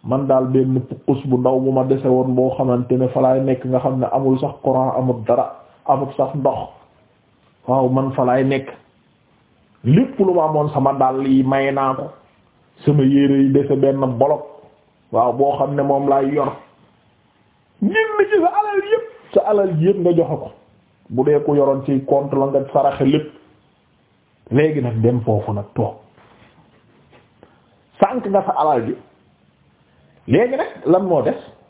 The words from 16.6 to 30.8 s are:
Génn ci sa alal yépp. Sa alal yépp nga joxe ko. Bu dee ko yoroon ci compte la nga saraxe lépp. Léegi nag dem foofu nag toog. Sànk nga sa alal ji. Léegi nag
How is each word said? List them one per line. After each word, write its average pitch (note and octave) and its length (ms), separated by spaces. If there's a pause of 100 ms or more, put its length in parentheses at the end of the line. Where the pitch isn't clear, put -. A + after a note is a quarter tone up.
Génn G#4+ 360 (120)
ci G#4+ 100
sa E4+ 100 (100)
alal G#4 200 (100)
yépp. A#4 140 (300)
Sa G3 60 (100)
alal F#3 320
yépp F#3+ 160
nga F3 140
joxe D#3+ 260
ko. - 120 (600)
Bu B2+ 140
dee C#3+ 200
ko D3 100
yoroon C#3 300
ci C3+ 200
compte C#3+ 300
la C#3 120
nga C#3 140 (120)
saraxe C#3 320
lépp. D3+ 220 (1200)
Léegi D3 320
nag A#2 200
dem B2 180
foofu G#2+ 320
nag G#2 220
toog. G#2+ 200 (2000)
Sànk G#3 260
nga G3 200
sa F#3+ 60
alal C#3 340
ji. - 80 (1300)
Léegi A#3 280
nag F#4 120 (180)